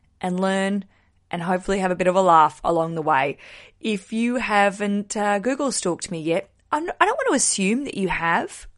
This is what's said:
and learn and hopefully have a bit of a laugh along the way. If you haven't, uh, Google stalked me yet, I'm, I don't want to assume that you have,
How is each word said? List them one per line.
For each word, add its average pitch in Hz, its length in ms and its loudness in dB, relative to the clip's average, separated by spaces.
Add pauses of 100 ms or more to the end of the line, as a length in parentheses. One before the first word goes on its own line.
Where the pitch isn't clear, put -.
(220)
and 180 180 -2
learn 196 460 0 (440)
and 175 120 -6
hopefully 185 380 -2
have 185 120 0
a 180 40 0
bit 175 120 0
of 180 80 2
a 196 60 4
laugh 160 420 6
along 165 320 0
the 165 60 -4
way. 143 360 0 (440)
If 214 320 -4
you 240 220 -2
haven't, 202 840 0
uh, 208 220 0
Google 262 340 -2
stalked - 360 -4
me 165 120 -6
yet, 165 280 -2 (220)
I'm, 320 180 -4 (120)
I 349 40 6
don't 466 120 0
want 539 100 -2
to 330 80 2
assume 220 480 0
that - 140 -8
you 190 100 -2
have, 170 600 -2 (100)